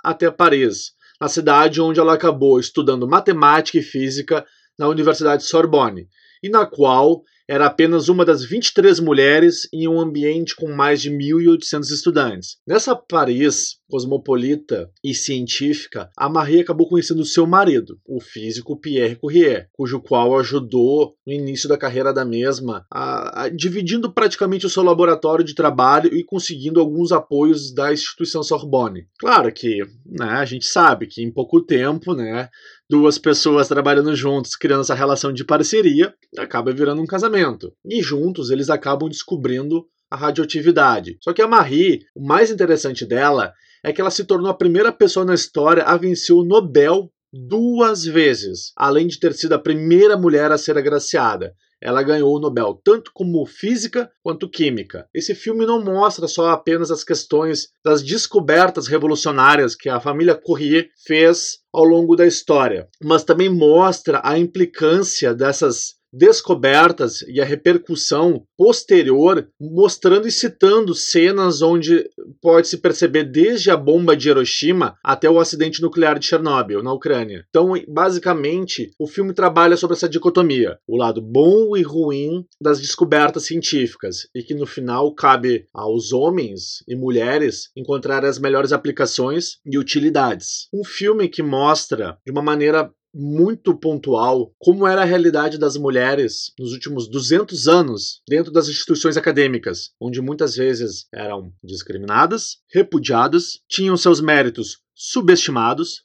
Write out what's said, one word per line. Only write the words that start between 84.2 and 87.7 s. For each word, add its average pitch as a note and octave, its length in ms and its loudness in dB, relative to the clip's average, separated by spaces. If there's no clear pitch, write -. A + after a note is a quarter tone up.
e B2 80 -10
que D3+ 120 -10
no C#3+ 100 -6
final C3+ 500 -4
cabe B2 600 0
aos G#2+ 360 -6
homens B2 800 -4
e B2 80 -10
mulheres B2+ 800 -2